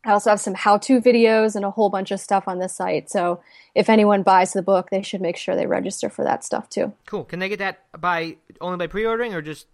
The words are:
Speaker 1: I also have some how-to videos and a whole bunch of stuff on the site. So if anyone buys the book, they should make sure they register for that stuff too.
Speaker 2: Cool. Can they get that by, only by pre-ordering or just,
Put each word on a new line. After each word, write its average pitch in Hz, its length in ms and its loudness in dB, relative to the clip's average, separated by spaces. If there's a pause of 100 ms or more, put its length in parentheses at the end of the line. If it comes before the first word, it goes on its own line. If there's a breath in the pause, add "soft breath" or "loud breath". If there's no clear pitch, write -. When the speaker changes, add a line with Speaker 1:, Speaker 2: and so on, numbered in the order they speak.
Speaker 1:
I 220 60 -2
also 208 180 2
have 208 100 4
some 202 140 -4
how-to 208 460 4
videos 220 560 4
and 196 80 -2
a 196 60 -2
whole 208 180 2
bunch 190 220 -4
of 196 100 -4
stuff 196 260 0
on 180 120 -6
the 185 100 -4
site. 185 420 -4
So 175 300 -2 (340 soft breath)
if 214 140 2
anyone 208 340 4
buys 185 300 4
the 190 100 -2
book, 185 280 0
they 196 120 -2
should 190 200 -8
make 175 160 -4
sure - 180 -4
they - 100 -2
register - 440 -4
for - 140 -6
that - 200 -2
stuff - 240 -8
too. - 240 -6 (140)
Speaker 2:
Cool. 190 180 -10
Can - 140 -12
they 190 100 -6
get 202 120 -8
that 190 240 -8 (140)
by, 165 380 -4 (240)
only 180 160 -6
by 175 100 -4
pre-ordering 226 480 -4
or 165 60 -4
just, 151 340 -14